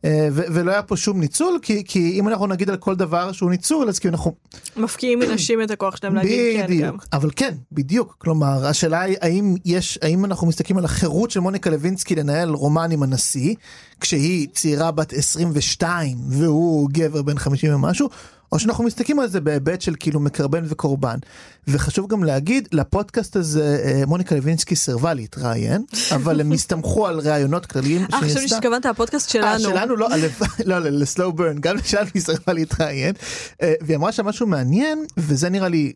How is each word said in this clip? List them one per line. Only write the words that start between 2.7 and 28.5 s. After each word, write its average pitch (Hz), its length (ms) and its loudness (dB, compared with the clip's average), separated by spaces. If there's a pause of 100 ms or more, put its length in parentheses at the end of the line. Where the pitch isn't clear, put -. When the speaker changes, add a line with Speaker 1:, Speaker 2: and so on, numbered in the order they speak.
Speaker 1:
על 190 60 -2
כל 190 200 -2
דבר 180 360 0
שהוא 180 180 0
ניצול, 233 380 0
אז 190 100 -2
כאילו 170 160 0
אנחנו 165 200 -2 (420)
Speaker 2:
מפקיעים 240 420 0
מנשים 226 440 0
את 214 80 -2
הכוח 196 260 -4
שלהם 196 180 -4
להגיד 226 460 2
כן 190 60 -2
Speaker 1:
בדיוק. 165 200 2
Speaker 2:
גם. 156 100 -6 (160)
Speaker 1:
אבל 147 240 0
כן, 254 180 -2 (180)
בדיוק. 151 460 -2
כלומר, 139 480 0
השאלה 160 340 2
היא, 190 200 0
האם 185 340 2 (100)
יש, 180 380 0
האם 175 220 2
אנחנו 180 220 -2
מסתכלים 170 320 0
על 180 60 0
החירות 175 460 0
של 190 100 -2
מוניקה 185 300 0
לוינסקי 165 440 0
לנהל 156 360 0
רומן 151 400 2
עם 156 120 0
הנשיא, 135 520 0 (460)
כשהיא 156 520 0
צעירה 156 380 0
בת 156 220 -2
עשרים 156 400 0
ושתיים 156 640 -2 (120)
והוא 151 640 2
גבר 156 300 0
בן 147 160 -2
חמישים 143 360 2
ומשהו, 180 340 2 (440)
או 165 60 2
שאנחנו 226 260 2
מסתכלים 247 360 0
על 247 80 0
זה 185 120 -2
בהיבט 151 400 0
של 170 200 -2
כאילו 151 200 0
מקרבן 143 480 0
וקורבן. 139 480 -2 (520)
וחשוב 143 400 0
גם 208 160 2
להגיד, 160 480 2
לפודקאסט 202 640 0
הזה, 151 480 2
אה, 135 220 2
מוניקה 175 300 0
לוינסקי 156 400 0
סירבה 139 380 0
להתראיין, 117 680 -2 (140)
Speaker 2:
<laughs> - 160 -2
Speaker 1:
אבל 151 260 2
הם 151 120 2
הסתמכו 170 540 0
על 165 140 -2
ראיונות 147 460 0
כלליים 156 360 0
Speaker 2:
אה, 190 80 -2
Speaker 1:
שהיא 262 100 0
Speaker 2:
חשבתי 254 240 0
Speaker 1:
עשתה. 277 120 -4